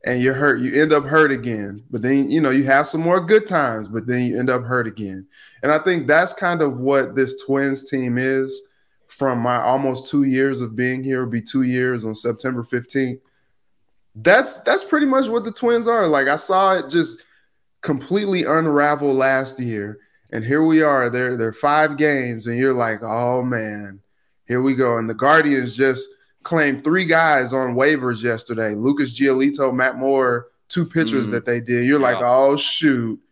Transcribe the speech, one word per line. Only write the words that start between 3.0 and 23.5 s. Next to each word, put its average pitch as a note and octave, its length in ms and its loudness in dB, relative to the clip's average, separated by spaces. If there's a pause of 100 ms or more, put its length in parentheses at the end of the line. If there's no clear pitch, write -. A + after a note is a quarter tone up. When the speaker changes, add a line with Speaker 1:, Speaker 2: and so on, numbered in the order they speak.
Speaker 1:
more F3 180 2
good G#3+ 260 4
times, A#2 440 -2
but A2 180 -6
then B2 160 0
you A#2+ 160 -2
end B2+ 100 0
up B2 140 0
hurt A#2+ 240 -2
again. G2 400 -10 (340)
And D3 120 2
I D#3 60 2
think E3+ 280 -2
that's D#3 240 4
kind F3 300 -2
of C3+ 160 0
what C3+ 380 0
this C3 300 0
Twins C#3 440 0
team B2+ 280 -2
is C3+ 440 -2 (460)
from C3 320 -2
my A#2+ 220 0
almost C3 480 0
two C#3+ 140 2
years C3 380 0
of A2 160 -8
being B2+ 260 -2
here. C3 200 -2
It'll A#2+ 80 -6
be A#2 100 -2
two C3 220 -2
years B2+ 420 -2
on A2 100 -6
September A#2 480 -6
fifteenth. B2+ 560 -4 (960)
That's, F#3 460 2
that's - 240 0
pretty D4+ 220 2
much C4 200 2
what A3+ 160 -2
the A3 80 -8
Twins A#3 360 0
are. A3+ 200 2
Like, C#3 220 2
I D3 80 2
saw F#3+ 380 2
it D3 140 -4
just D#3+ 340 -2 (580)
completely F3+ 640 -2
unravel D3 680 0
last C3 460 0
year. G#2+ 400 -6 (320)
And A2+ 120 -6
here C#3 200 2
we D#3+ 180 4
are. C3+ 300 2
They're, B2 260 -2
they're A2+ 160 -4
five D3 420 2
games, B2+ 520 -2
and A#2 100 -4
you're C3 160 2
like, A2+ 300 -2
"Oh, B2 400 -2
man, G#2 560 -6 (480)